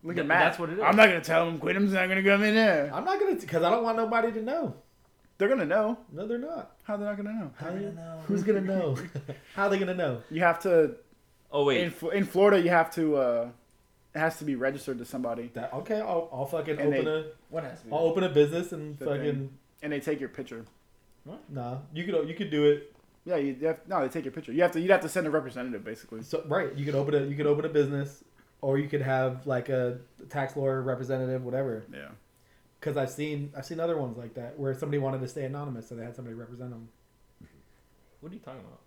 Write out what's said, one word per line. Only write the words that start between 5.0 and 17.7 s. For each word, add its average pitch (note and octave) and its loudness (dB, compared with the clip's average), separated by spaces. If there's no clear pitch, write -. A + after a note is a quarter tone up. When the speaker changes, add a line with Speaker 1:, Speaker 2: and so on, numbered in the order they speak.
Speaker 1:
They're G3 4
gonna B3 2
know. G#3+ 2
Speaker 3:
No, F3 -8
they're A#3 -2
not. D4+ -10
Speaker 1:
How G#3 -6
they G3+ -6
not G#3 -4
gonna G#3 -6
know? F#3 -6
Speaker 3:
How D3+ -10
Speaker 2:
They're F#3+ -4
Speaker 3:
you, G3+ -6
Speaker 2:
gonna - -10
know. - -14
Speaker 3:
who's F#3 0
gonna G3 4
know? F#3 0
<laughs> - -14
How G3 2
they G3 2
gonna F#3 0
know? C#3 -2
Speaker 1:
You D#3+ -2
have E3+ 4
to E3 4
Speaker 2:
Oh, C#3+ 4
wait. C#3 4
Speaker 1:
In E3+ 0
Fl-, E3 -6
in G3 2
Florida, G3 6
you E3+ 4
have E3 6
to, D#3 2
uh, A#2+ 2
it D#3 -4
has D#3+ 0
to D3+ -8
be C#3 0
registered C3+ -2
to A#2 -10
somebody. A#2+ -6
Speaker 3:
That, A#2+ -8
okay, G#3+ -4
I'll, E3+ -2
I'll C3 -4
fucking D#3 -4
Speaker 1:
And C#3+ 2
Speaker 3:
open C3+ 2
Speaker 1:
they D#3 0
Speaker 3:
a, D#3 -2
Speaker 2:
What D#3+ -6
has - -12